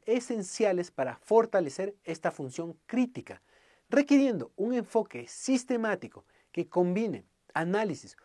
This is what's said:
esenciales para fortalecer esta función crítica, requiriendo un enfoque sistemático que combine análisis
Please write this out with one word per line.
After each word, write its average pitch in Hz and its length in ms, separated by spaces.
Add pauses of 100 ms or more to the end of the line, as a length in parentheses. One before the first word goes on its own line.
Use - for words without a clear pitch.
esenciales 214 840
para 127 280
fortalecer 202 800 (100)
esta 165 260
función 165 440 (120)
crítica, - 560 (440)
requiriendo 269 680
un 220 180
enfoque - 540
sistemático 233 960 (260)
que 175 160
combine 180 600 (260)
análisis 175 720